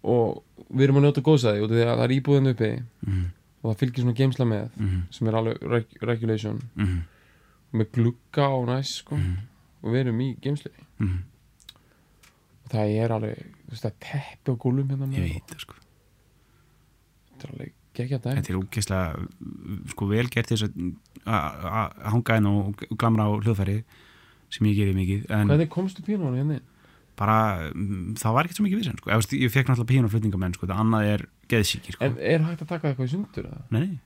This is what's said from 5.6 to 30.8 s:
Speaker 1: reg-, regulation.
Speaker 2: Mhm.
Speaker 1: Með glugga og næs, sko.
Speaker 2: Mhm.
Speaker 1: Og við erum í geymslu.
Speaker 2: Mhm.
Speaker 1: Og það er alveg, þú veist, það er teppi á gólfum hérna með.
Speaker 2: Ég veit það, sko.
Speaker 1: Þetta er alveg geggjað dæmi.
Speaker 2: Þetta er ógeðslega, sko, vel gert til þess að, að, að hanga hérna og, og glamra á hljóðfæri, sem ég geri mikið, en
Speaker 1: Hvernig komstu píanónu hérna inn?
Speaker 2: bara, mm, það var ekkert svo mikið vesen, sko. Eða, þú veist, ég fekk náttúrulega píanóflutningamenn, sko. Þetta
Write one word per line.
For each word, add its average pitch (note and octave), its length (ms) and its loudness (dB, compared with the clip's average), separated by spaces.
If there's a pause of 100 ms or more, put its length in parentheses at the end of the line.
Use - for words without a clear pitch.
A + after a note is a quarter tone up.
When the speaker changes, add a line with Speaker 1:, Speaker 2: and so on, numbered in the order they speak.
Speaker 1:
reg-, - 400 -2
regulation. A2 600 -2 (140)
Speaker 2:
Mhm. F2+ 260 0 (720)
Speaker 1:
Með A2 180 2
glugga A#2+ 560 0
og C3 200 0
næs, C3 180 -2 (160)
sko. - 140 -10
Speaker 2:
Mhm. F#2 200 -2 (480)
Speaker 1:
Og A2+ 80 -2
við B2+ 140 2
erum A2+ 140 -2
í C3 200 -2
geymslu. D3 300 -6 (280)
Speaker 2:
Mhm. F#2+ 200 0 (1500)
Speaker 1:
Og - 80 -14
það G#2+ 320 0
er A#2 80 0
alveg, G#2+ 240 -4
þú - 340 -20
veist, A2+ 140 -16
það A2 80 -4
er - 80 -20
teppi - 520 -8
á A#2+ 40 -2
gólfum C3 320 0
hérna C3+ 180 -4
með. C3+ 120 -4
Speaker 2:
Ég E2+ 160 0
veit E2 120 -8
það, - 140 -16
sko. - 140 -16 (1600)
Speaker 1:
Þetta - 160 -20
er - 80 -14
alveg - 180 -14 (240)
geggjað B2 280 -4
dæmi. C3 160 0
Speaker 2:
Þetta - 120 -4
er F#2 80 0
ógeðslega, F#2+ 680 -4 (640)
sko, G2+ 180 -4
vel A#2 220 2
gert - 180 -2
til A#2 60 2
þess G#2+ 120 0
að, F2 220 -4 (360)
að, E2+ 440 -4
að G#2 440 -4
hanga A#2 220 2
hérna G#2 240 4
og, G2+ 300 -6
og G#2+ 100 -6
glamra A2 260 4
á G#2 40 2 (100)
hljóðfæri, G2+ 380 0 (720)
sem - 160 0
ég G#2 140 4
geri G2 160 2
mikið, F#2+ 340 0
en G#2 220 4
Speaker 1:
Hvernig D#3+ 200 4
komstu F#3 340 -4
píanónu D#3+ 340 -2
hérna D3 180 -2
inn? - 80 -14 (540)
Speaker 2:
bara, G#2 540 2
mm, F#2+ 420 -4
það A2+ 160 0
var C#3+ 140 2
ekkert - 100 -10
svo G#3 80 0
mikið G3 160 0
vesen, D3 160 -4
sko. - 140 -6
Eða, A2 80 4
þú G#2+ 80 2
veist, - 100 -4
ég B2+ 160 2
fekk C3+ 160 2
náttúrulega A#2+ 240 0
píanóflutningamenn, G#2 640 2
sko. - 100 -8
Þetta F#2 140 -2